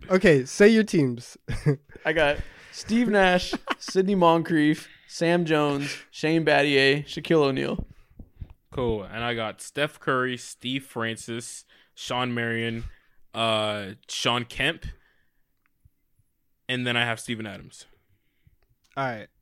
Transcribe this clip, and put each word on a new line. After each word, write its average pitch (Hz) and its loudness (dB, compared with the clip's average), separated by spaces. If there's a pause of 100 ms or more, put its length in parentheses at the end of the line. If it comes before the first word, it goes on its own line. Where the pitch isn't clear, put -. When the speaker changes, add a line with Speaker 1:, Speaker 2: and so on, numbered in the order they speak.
(100)
Speaker 1:
Okay, 185 6
say 208 6
your 220 6
teams. 127 -2 (340)
<laughs> - -6
Speaker 2:
I 156 -2
got 151 2 (340)
Steve 233 -2
Nash, 185 4 (140)
<laughs> - -4
Sidney 190 0
Moncrief, 165 4 (220)
Sam 175 0
Jones, 147 0 (160)
Shane 160 0
Battier, 143 4
Shaquille 151 0
O'Neal. 139 -2 (840)
Speaker 3:
Cool. 113 -4
And 101 -10
I 120 -2
got 110 -6
Steph - -6
Curry, 127 -2
Steve 131 -10
Francis, 113 -10 (300)
Sean 123 -6
Marion, 117 -4 (500)
uh, 107 -2 (220)
Sean 120 -2
Kemp. 139 -4 (1800)
And 123 -4
then 120 -2
I 120 0
have 113 -4
Steven 110 -8
Adams. - -16 (1120)
Speaker 1:
All 135 -2
right. 117 -8 (160)